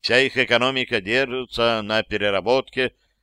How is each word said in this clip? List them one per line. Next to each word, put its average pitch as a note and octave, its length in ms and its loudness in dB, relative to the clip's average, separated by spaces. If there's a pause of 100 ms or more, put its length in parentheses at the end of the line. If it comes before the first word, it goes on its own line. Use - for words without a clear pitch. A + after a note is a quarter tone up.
Вся - 180 2
их C3+ 180 0
экономика B2 640 0
держится A#2+ 800 -2
на G#2+ 220 0
переработке G#2+ 920 -2 (300)